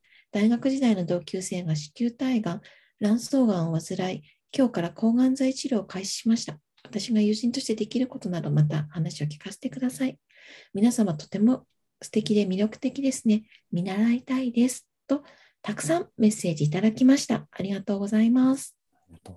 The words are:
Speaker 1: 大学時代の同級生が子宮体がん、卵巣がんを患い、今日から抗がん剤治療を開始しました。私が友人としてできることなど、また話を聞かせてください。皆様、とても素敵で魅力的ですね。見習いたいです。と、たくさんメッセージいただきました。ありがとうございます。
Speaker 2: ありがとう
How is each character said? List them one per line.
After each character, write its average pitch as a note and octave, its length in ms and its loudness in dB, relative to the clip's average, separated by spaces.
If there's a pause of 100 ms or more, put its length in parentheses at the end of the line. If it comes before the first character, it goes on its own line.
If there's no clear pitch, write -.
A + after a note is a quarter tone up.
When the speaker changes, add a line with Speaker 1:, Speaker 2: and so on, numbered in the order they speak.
(300)
Speaker 1:
大 G#3 180 2
学 A#3 220 2
時 C4+ 100 -2
代 A#3 160 4
の F3+ 80 -2
同 F3 160 -2
級 F#3 220 -8
生 F3+ 220 -6
が D#3 120 0
子 - 220 -10
宮 A#3+ 140 0
体 B3+ 280 0
が F3 140 -4
ん、 - 60 -8 (400)
卵 G#3 180 2
巣 B3+ 280 2
が F#3 140 2
ん E3 120 0
を D#3+ 60 0
患 F#3 360 -4
い、 - 80 -10 (300)
今 C4 160 4
日 B3 40 -4
か F3+ 100 -2
ら E3+ 80 -4
抗 A3+ 240 0
が B3+ 140 4
ん C4 80 2
剤 C4 180 0
治 C4+ 140 -8
療 G#3+ 120 0
を F#3+ 40 -6
開 F#3+ 200 -10
始 - 180 -8
し A3+ 60 0
ま A3+ 80 4
し - 80 -8
た。 - 140 -12 (240)
私 G#3+ 300 -6
が G#3+ 80 4
友 G#3 140 4
人 A#3 180 -2
と C4+ 80 -4
し - 40 -8
て A3 120 -2
で G#3+ 100 -2
き A#3 140 -4
る B3+ 80 0
こ - 100 -14
と G3 100 -8
な F3 120 -4
ど、 D#3 100 -4
ま D3+ 140 4
た D3+ 260 -2
話 E3 320 -6
を D3+ 60 -2
聞 - 100 -10
か G3 140 -14
せ - 80 -18
て C4 100 -6
く - 80 -12
だ B3+ 120 -2
さ C4 160 -4
い。 - 120 -8 (560)
皆 G#3+ 160 4
様、 G3+ 240 0
と - 140 -10
て F#3+ 100 -6
も A#3+ 280 2 (360)
素 - 80 -16
敵 G#3+ 240 0
で G3+ 140 4
魅 F#3 100 -2
力 G#3+ 180 0
的 C4+ 240 -6
で C4+ 120 0
す - 160 -2
ね。 G#3+ 160 4 (260)
見 F3 140 -2
習 G#3 280 0
い B3+ 100 0
た C4 180 -2
い B3+ 100 -2
で A#3+ 180 2
す。 - 200 -8 (180)
と、 C#4+ 160 0 (400)
た G#3+ 120 -6
く - 80 -8
さ E4+ 180 0
ん - 160 -8
メ G#3+ 120 4
ッ - 40 6
セ F3+ 180 -4
ー D#3 60 -2
ジ D3+ 80 0
い D3+ 60 2
た F3+ 100 -2
だ A3 100 4
き A3+ 140 0
ま C4 120 8
し - 120 -6
た。 D#3 220 -2
あ - 120 -8
り G3 100 -4
が G3 80 -4
と G3+ 140 -4
う G3 60 -2
ご G3+ 80 -4
ざ G#3+ 120 2
い A3+ 100 4
ま B3+ 260 4
す。 - 200 -14 (160)
Speaker 2:
あ - 40 -20 (120)
り E2+ 60 -20
が - 60 -20
と F#2 120 -20
う F2 40 -18